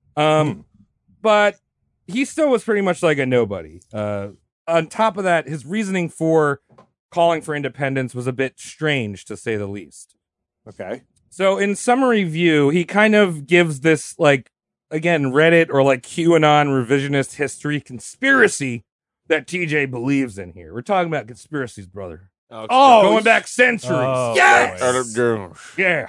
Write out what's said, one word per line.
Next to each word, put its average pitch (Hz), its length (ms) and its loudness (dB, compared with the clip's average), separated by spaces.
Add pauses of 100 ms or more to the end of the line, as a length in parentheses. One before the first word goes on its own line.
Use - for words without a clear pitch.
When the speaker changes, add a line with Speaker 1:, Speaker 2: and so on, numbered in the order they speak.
(160)
Speaker 1:
Um, 156 380 2
Speaker 2:
Hmm. - 60 -18 (600)
Speaker 1:
but 208 360 2 (500)
he 240 180 -4
still 302 240 -2
was 240 160 0
pretty 208 160 -2
much 185 220 -2
like 156 160 2
a 135 80 -2
nobody. 101 540 -2 (120)
Uh, 104 360 -6 (380)
on 165 200 0
top 214 320 -2
of 196 60 -4
that, 165 220 0
his 143 200 -12
reasoning 190 420 -4
for 156 540 0 (480)
calling 170 320 0
for 151 120 -8
independence 135 600 -6
was 123 120 -8
a 127 60 -4
bit 127 260 -6
strange, 127 680 -6
to 107 100 -12
say 110 200 -6
the 101 100 -6
least. 98 480 -14 (520)
Speaker 3:
Okay. 101 360 -12 (260)
Speaker 1:
So 190 300 -2
in 202 180 -2
summary 240 480 2
view, 156 460 2
he 170 140 0
kind 214 300 2
of 175 320 2
gives 170 340 2
this, 156 380 0
like, 143 320 2 (400)
again, 160 360 0
Reddit 160 420 4
or, 139 140 2
like, 135 220 2
QAnon 156 640 2
revisionist 139 680 -2
history 147 460 -6
conspiracy 143 1040 -2 (460)
that 151 160 -2
T 180 180 -6
J 147 220 -2
believes 127 500 -4
in 90 160 -14
here. 85 220 -20
We're 120 80 -10
talking 180 280 -2
about 135 160 -6
conspiracies, 120 600 -12
brother. 92 440 -16 (220)
Speaker 4:
Okay. 110 160 -14
Speaker 3:
Oh, 254 340 6
Speaker 1:
Going 214 220 2
back 214 240 2
centuries. 240 460 0
Speaker 2:
Oh, 127 420 -2
Speaker 3:
yes! - 440 4
Speaker 2:
boy. 127 60 0
Speaker 4:
Let 127 200 0
it 110 100 -12
go. 113 380 -2 (240)
Speaker 1:
Yeah. 175 300 -2